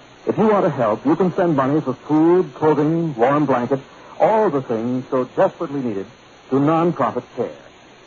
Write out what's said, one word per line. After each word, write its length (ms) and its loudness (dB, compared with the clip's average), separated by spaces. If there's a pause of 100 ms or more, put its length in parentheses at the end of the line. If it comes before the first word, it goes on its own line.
(260)
If 120 -4
you 100 4
want 180 2
to 60 0
help, 340 -2
you 100 2
can 180 0
send 220 0
money 260 0
for 120 -4
food, 640 2
clothing, 600 0
warm 300 2
blankets, 380 -2 (360)
all 300 2
the 140 -2
things 480 -4
so 140 0
desperately 560 -4
needed 260 -6 (420)
to 60 0
nonprofit 680 0 (120)
care. 200 -6 (500)